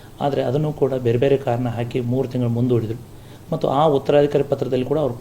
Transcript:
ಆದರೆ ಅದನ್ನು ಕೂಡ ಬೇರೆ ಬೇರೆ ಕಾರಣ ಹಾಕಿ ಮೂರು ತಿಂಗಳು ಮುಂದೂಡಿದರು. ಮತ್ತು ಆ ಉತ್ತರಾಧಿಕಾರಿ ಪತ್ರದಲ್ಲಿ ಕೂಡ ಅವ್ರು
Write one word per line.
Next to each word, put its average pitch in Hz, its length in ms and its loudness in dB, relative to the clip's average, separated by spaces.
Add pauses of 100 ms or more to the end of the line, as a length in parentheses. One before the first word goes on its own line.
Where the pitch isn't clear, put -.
(200)
ಆದರೆ 135 220 0
ಅದನ್ನು 147 300 -2
ಕೂಡ 135 220 0
ಬೇರೆ 120 240 2
ಬೇರೆ 139 180 4
ಕಾರಣ 123 320 -2
ಹಾಕಿ 120 320 -4
ಮೂರು 123 280 -2
ತಿಂಗಳು 123 200 -2
ಮುಂದೂಡಿದರು. 117 520 0 (520)
ಮತ್ತು - 160 -2
ಆ 147 180 2
ಉತ್ತರಾಧಿಕಾರಿ 147 580 4
ಪತ್ರದಲ್ಲಿ 127 400 -2
ಕೂಡ 143 140 0
ಅವ್ರು 131 220 -2